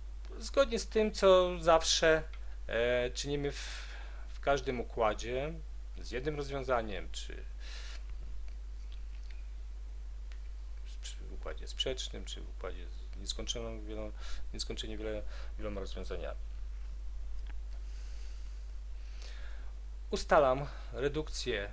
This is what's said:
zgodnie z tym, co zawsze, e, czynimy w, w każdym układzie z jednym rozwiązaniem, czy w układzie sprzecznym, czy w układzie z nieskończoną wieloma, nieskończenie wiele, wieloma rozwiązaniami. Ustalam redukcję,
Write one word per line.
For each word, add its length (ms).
zgodnie 400
z 80
tym, 260
co 500
zawsze, 600
e, 440
czynimy 420
w, 300
w 120
każdym 400
układzie 720
z 120
jednym 260
rozwiązaniem, 760
czy 320
w 20
układzie 360
sprzecznym, 560
czy 160
w 80
układzie 400
z 280
nieskończoną 680
wieloma, 280
nieskończenie 460
wiele, 240
wieloma 220
rozwiązaniami. 600
Ustalam 560
redukcję, 800